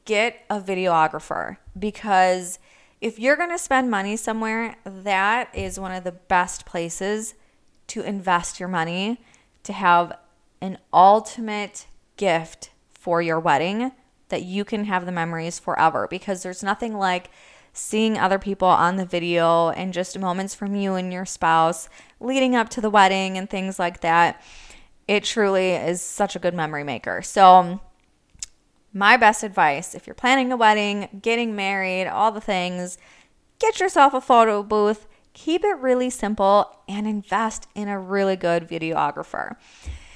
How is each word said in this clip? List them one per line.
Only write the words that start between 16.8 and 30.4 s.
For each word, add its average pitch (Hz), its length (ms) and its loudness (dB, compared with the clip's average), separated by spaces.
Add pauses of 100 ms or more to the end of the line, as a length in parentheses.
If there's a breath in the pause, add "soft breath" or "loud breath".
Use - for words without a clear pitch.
like 180 320 -2 (440 soft breath)
seeing 220 440 -2
other 190 220 0
people 190 280 -2
on 180 300 4
the 185 80 -4
video 170 680 2
and 185 220 -8
just 185 240 -6
moments 190 360 -4
from 202 220 -6
you 196 180 -2
and 185 180 -4
your 185 140 -8
spouse 165 640 0 (300 loud breath)
leading 262 360 0
up 226 140 0
to - 100 -8
the 214 100 -2
wedding 190 480 4
and 190 120 -8
things 190 300 -6
like 180 220 -4
that. 170 400 4 (680 loud breath)
It 202 160 0
truly 190 480 0
is 175 300 -2
such - 340 -4
a 180 40 -8
good 175 140 -2
memory 156 300 -6
maker. 113 380 -6
So 185 600 6 (1120)
my 208 240 6
best 220 260 4
advice, 175 520 0
if - 120 -18
you're - 60 -18
planning 254 380 0